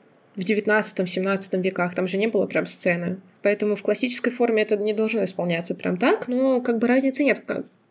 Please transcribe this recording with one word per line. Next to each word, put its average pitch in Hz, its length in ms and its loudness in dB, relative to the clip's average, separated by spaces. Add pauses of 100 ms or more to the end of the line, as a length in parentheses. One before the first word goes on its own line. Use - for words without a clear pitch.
(360)
в 190 80 -6
девятнадцатом, 208 640 2
семнадцатом 190 560 -2
веках, 180 320 -2
там 185 120 -2
же 180 100 -2
не 208 100 0
было 220 200 0
прям 175 200 -2
сцены. 175 540 -2 (220)
Поэтому 208 340 0
в 202 60 -8
классической 240 480 0
форме 233 320 2
это 214 140 0
не 214 160 0
должно 220 320 0
исполняться 175 500 -2
прям 180 220 -2
так, 302 320 0
но 254 320 2
как 240 180 0
бы 233 80 2
разницы 269 380 2
нет. 240 160 2
Как - 240 -6 (260)